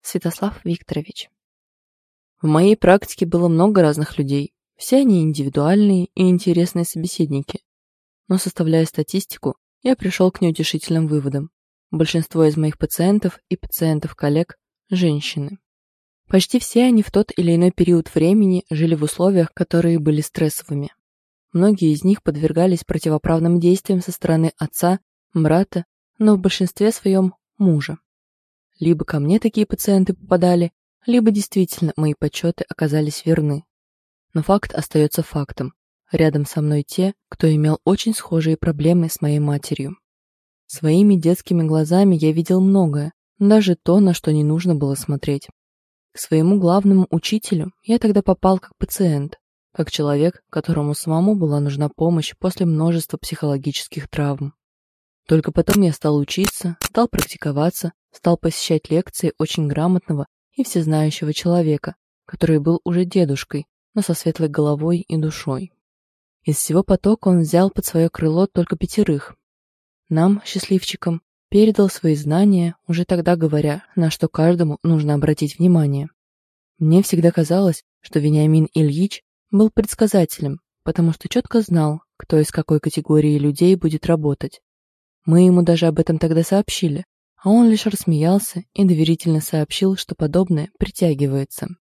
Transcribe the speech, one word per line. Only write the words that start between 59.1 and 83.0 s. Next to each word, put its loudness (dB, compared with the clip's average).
очень -4
грамотного -2
и -4
всезнающего -2
человека, -2
который 0
был 0
уже 0
дедушкой, -2
но -2
со -4
светлой -2
головой 0
и -6
душой. -6
Из -2
всего 0
потока 0
он 4
взял 2
под -8
свое 0
крыло 0
только -2
пятерых. -4
Нам, 2
счастливчикам, -4
передал 4
свои 0
знания, 0
уже -2
тогда 0
говоря, -2
на 2
что -4
каждому 0
нужно 0
обратить -2
внимание. 2
Мне 4
всегда 2
казалось, 0
что -4
Вениамин 2
Ильич -2
был 4
предсказателем, -2
потому 0
что -10
четко 0
знал, 0
кто 0
из 2
какой -2
категории 0